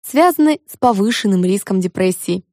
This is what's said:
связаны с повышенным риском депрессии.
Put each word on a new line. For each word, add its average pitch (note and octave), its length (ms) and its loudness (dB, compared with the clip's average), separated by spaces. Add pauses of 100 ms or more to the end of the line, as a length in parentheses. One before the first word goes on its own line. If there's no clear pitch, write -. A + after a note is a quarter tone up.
связаны D#4 640 2
с - 100 -20
повышенным G#3 640 0
риском F#3+ 360 -2
депрессии. F#3 720 -4